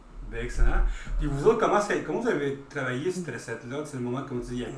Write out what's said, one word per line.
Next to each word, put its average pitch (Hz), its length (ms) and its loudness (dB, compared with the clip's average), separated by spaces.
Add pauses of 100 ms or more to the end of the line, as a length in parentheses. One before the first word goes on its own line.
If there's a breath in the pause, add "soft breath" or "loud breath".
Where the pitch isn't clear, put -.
(300)
Ben, 117 140 -6
excellent. - 380 6 (360 loud breath)
Puis 147 80 2
vous 143 220 2
autres, 214 100 6
comment 202 220 4
c'est, 165 240 0
comment 185 160 -2
vous 240 80 0
avez 139 320 0 (100)
travaillé 135 400 -2
cette 180 240 -6
recette-là ? 120 500 -8
C'est 147 120 -10
le 123 80 -4
moment, 123 180 -4
comme 123 180 -6
tu 117 100 -8
dis, 123 80 -6
il - 20 -2
y 117 40 -4
a 107 140 -8